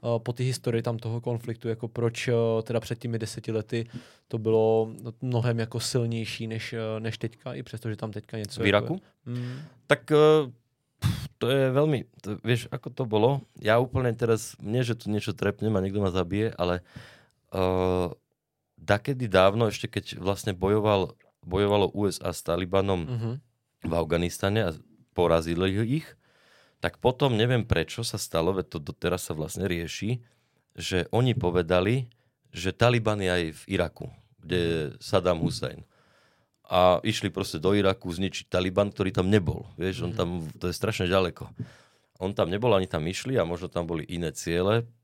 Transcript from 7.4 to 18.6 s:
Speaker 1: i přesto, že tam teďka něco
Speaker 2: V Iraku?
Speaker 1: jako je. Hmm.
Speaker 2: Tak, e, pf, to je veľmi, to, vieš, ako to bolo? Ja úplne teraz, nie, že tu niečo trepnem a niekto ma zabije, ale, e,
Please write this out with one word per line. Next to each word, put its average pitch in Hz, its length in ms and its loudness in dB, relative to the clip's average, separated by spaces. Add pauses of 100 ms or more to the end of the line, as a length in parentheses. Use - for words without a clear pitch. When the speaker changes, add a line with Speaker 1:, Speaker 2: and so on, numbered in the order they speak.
Speaker 1:
i 135 100 -10
přesto, 117 260 -10
že 107 60 -4
tam 107 160 -8
teďka 107 260 -12
něco 107 240 -8
Speaker 2:
V 113 60 0
Iraku? 104 260 2
Speaker 1:
jako 190 120 -8 (200)
je. 120 80 -8
Hmm. 123 260 -8 (280)
Speaker 2:
Tak, - 240 0
e, 151 40 4 (840)
pf, - 280 -2 (100)
to 117 120 -2
je 135 220 2
veľmi, 143 280 2 (220)
to, - 180 -8
vieš, 117 320 0
ako 131 180 -10
to 127 160 -6
bolo? 113 360 4 (180)
Ja 110 200 4
úplne 127 340 0
teraz, 113 480 0
nie, 120 220 -2
že 117 120 -2
tu - 140 -10
niečo 104 240 -2
trepnem 101 420 -2
a 95 60 2
niekto 98 180 -2
ma 101 80 2
zabije, 95 480 0
ale, 90 240 0 (720)
e, 95 80 -2 (1160)